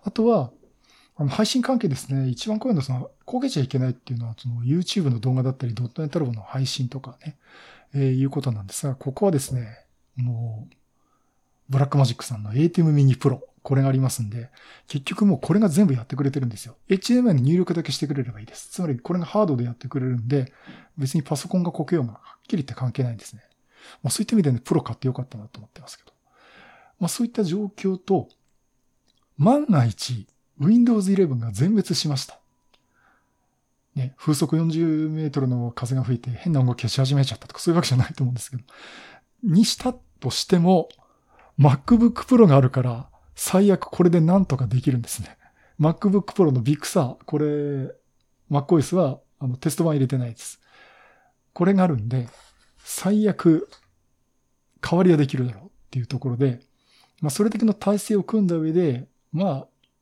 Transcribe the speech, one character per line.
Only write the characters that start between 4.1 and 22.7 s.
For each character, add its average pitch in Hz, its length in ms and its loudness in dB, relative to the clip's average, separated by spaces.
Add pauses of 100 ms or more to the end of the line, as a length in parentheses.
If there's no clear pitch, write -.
い 120 60 -6
う - 20 -6
の 117 80 -8
は、 113 100 -10
そ 127 120 -10
の、 120 140 -6
YouTube 160 460 0
の 117 100 -2
動 127 140 -2
画 131 100 0
だ 131 80 -2
っ - 40 -6
た 127 100 -8
り、 117 80 -4
ド 120 120 -6
ッ - 20 -8
ト - 140 -10
ネ 156 80 -4
ッ - 20 -12
ト 175 80 -2
ラ 151 60 -2
ボ 120 80 -4
の 110 80 -10
配 131 240 -6
信 131 240 -6
と 135 100 -12
か 131 260 -18
ね、 156 120 -14 (560)
え 139 60 -2
ー、 135 140 2
い 135 120 2
う 135 40 0
こ 139 120 -6
と 131 100 -2
な 107 100 -6
ん 98 60 -12
で - 60 -16
す - 120 -8
が、 131 100 -4
こ - 180 -8
こ 202 140 0
は 190 40 4
で 147 80 2
す - 140 -8
ね、 113 320 -10 (320)
も 117 520 -6
う、 - 60 -20 (920)
ブ 135 100 0
ラ 139 60 4
ッ 135 40 -8
ク 147 80 2
マ 131 60 6
ジ 113 120 0
ッ - 20 -20
ク - 80 -14
さ 120 100 -10
ん 107 80 -10
の 104 100 -10
エ 120 40 -2
ー 165 120 4
テ 175 120 0
ィ - 20 6
ム 156 80 4
ミ 143 140 4
ニ 131 100 6
プ - 140 2
ロ、 139 180 -6 (160)
こ 135 120 0
れ 135 60 4
が 135 60 2
あ 139 40 2
り 131 80 2
ま 131 100 0
す - 140 -6
ん 104 60 -6
で、 117 200 -12 (380)
結 - 180 -8
局 208 200 0
も 185 120 4
う - 20 -6
こ - 140 -2
れ 202 60 4
が 220 100 4
全 180 180 4
部 143 60 2
や 120 80 -2
っ - 60 -14
て - 80 -8
く 143 80 -4
れ 139 80 0
て 143 80 -4
る 131 80 -2
ん - 20 -2
で 104 80 -12
す - 80 -16
よ。 117 100 -20 (140)
エ 190 60 4
イ 190 40 -2
チ - 140 0
デ 247 60 4
ィ 247 40 2
ー - 0 -
エ - 0 -
ム 240 60 4
ア - 40 4
イ - 20 4
の 127 60 2
入 147 160 4
力 175 160 0
だ 165 100 -2
け - 80 -8
し - 60 -6
て 151 100 -4
く 147 60 -4
れ 139 100 -2
れ 120 80 -8
ば 104 80 -16
い 107 40 -16
い - 20 -18
で - 100 -20
す。 - 140 -20
つ - 120 -10
ま 175 60 -4
り 131 120 -4
こ - 140 -6
れ 180 60 0
が 165 60 -4
ハ 214 180 0
ー - 20 2
ド 151 100 0
で 120 80 -2
や 120 80 -4
っ 120 40 -10
て - 120 -16
く 139 120 -4
れ 127 80 -2
る 127 80 -2
ん 113 120 -4
で、 131 240 -2 (460)
別 135 180 -4
に 156 80 0
パ - 120 -4
ソ - 120 -8
コ 190 100 -2
ン 180 60 2
が 170 80 -2
こ 156 140 -6
け 175 100 -2
よ 156 60 2
う 123 60 -2
が、 107 60 -10
は - 60 -20 (200)
っ - 40 -20
き - 140 -4
り - 0 -
言 147 60 -2
っ - 20 -6
て - 80 -12